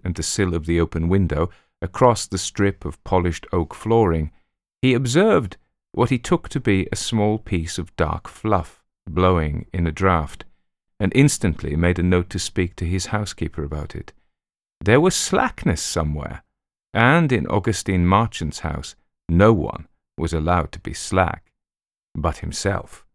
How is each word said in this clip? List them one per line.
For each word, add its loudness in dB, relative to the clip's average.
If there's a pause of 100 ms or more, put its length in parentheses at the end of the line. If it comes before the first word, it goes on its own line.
and -2
the -6
sill 0
of -4
the 2
open 0
window, 2 (320)
across 2
the -6
strip -2
of -10
polished 0
oak -2
flooring, 2 (520)
he 4
observed 2 (360)
what 0
he 2
took -2
to -4
be 2
a -4
small 0
piece -6
of -12
dark 0
fluff -4 (240)
blowing 2
in 0
a 0
draught, 0 (560)
and 0
instantly 2
made 2
a -2
note 2
to -6
speak -4
to -6
his -4
housekeeper -6
about -8
it. -14 (680)
There 6
was 2
slackness -2
somewhere, -4 (480)
and 4
in 2
Augustine 0
Marchant's 0
house -8 (320)
no 6
one -4 (300)
was -4
allowed 0
to -16
be -10
slack -2 (640)
but -4
himself. -6